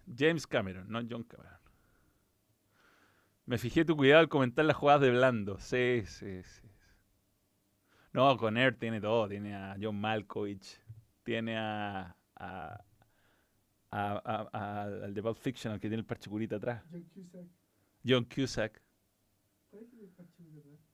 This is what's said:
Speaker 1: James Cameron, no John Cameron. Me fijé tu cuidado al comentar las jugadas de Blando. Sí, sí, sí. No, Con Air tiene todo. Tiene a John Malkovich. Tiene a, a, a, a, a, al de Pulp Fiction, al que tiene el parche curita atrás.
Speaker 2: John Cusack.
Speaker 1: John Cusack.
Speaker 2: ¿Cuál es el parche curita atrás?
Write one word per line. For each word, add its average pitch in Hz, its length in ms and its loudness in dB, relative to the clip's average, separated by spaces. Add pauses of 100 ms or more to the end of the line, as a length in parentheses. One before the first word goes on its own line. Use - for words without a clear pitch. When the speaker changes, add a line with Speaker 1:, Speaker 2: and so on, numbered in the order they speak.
(160)
Speaker 1:
James 156 300 2
Cameron, 95 440 -4
no 113 180 -4
John 117 160 -8
Cameron. - 340 -20 (1900)
Me 123 120 -2
fijé 123 260 2
tu 156 120 2
cuidado 143 240 10
al 156 80 6
comentar 135 360 2
las 151 120 4
jugadas 143 260 6
de 131 80 6
Blando. 120 480 2
Sí, 123 480 0
sí, 95 360 -12
sí. - 260 -20 (1400)
No, 131 240 6
Con 110 220 -2
Air 127 200 4
tiene 113 220 -4
todo. 110 280 2
Tiene 101 260 -8
a 98 260 -10
John 104 180 -4
Malkovich. 104 800 -6 (440)
Tiene 113 340 -4
a, 104 580 -6 (220)
a, 92 480 -12 (1040)
a, - 0 -
a, 104 640 -4
a, 104 320 -6
al 101 300 -8
de 104 80 -6
Pulp 113 160 -4
Fiction, 120 340 -6
al 101 80 -8
que 110 80 -4
tiene 113 120 -2
el 101 60 -8
parche - 220 -10
curita 107 280 -4
atrás. 113 340 -6
Speaker 2:
John 170 140 -16 (100)
Cusack. 180 340 -20 (580)
Speaker 1:
John 123 180 4
Cusack. 127 580 -6 (880)
Speaker 2:
¿Cuál 214 140 -20
es 240 100 -20
el 214 160 -20
parche 175 340 -20
curita 156 160 -20
atrás? 147 200 -20 (140)